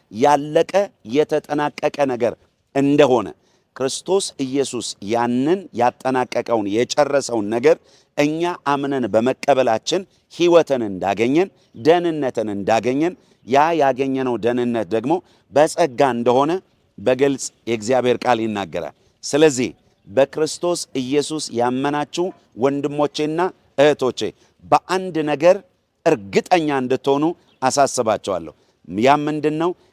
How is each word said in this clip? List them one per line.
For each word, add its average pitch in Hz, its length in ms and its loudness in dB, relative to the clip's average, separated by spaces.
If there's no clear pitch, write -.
ያለቀ 143 600 2
የተጠናቀቀ 147 920 -2
ነገር 120 280 -2
እንደሆነ፣ 139 520 4
ክርስቶስ 170 500 -2
ኢየሱስ 131 480 -4
ያንን 120 520 0
ያጠናቀቀውን 120 960 -2
የጨረሰውን 123 840 -2
ነገር 120 260 2
እኛ 151 240 0
አምነን 139 420 -2
በመቀበላችን 127 960 0
ሕይወትን 160 500 4
እንዳገኘን፣ 104 680 0
ደህንነትን 143 720 0
እንዳገኘን፣ 113 640 0
ያ 135 160 4
ያገኘነው 135 640 0
ደህንነት 117 520 -2
ደግሞ 113 240 -2
በጸጋ 147 560 2
እንደሆነ 123 420 2
በግልጽ 127 480 0
የእግዚአብሔር 117 520 0
ቃል 120 220 0
ይናገራል። 92 560 -6
ስለዚህ 139 460 2
በክርስቶስ 151 720 -2
ኢየሱስ 143 540 -4
ያመናችሁ 135 720 -4
ወንድሞቼና 147 840 -2
እህቶቼ 139 440 2
በአንድ 180 600 -2
ነገር 151 340 4
እርግጠኛ 151 680 0
እንድትሆኑ 135 480 0
አሳስባችኋለሁ። 110 920 0
ያ 104 300 0
ምንድን 151 380 -2
ነው? 165 160 -2